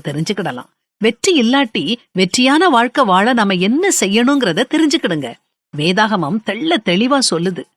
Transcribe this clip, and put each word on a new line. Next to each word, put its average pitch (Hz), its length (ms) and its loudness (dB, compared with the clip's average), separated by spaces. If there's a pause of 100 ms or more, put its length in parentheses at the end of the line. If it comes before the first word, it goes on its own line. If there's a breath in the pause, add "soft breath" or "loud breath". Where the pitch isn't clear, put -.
தெரிஞ்சுக்கிடலாம். 151 640 -6 (320)
வெற்றி 233 400 0
இல்லாட்டி 240 440 0 (280 loud breath)
வெற்றியான 254 560 2
வாழ்க்கை 254 360 2
வாழ 202 280 2
நாம 208 220 0
என்ன 233 360 0
செய்யணுங்கிறத 233 760 0
தெரிஞ்சுக்கிடுங்க. 262 640 -2 (440)
வேதாகமம் 185 720 0
தெள்ள 285 380 -2
தெளிவா 240 340 0 (120)
சொல்லுது. 175 340 -4 (120)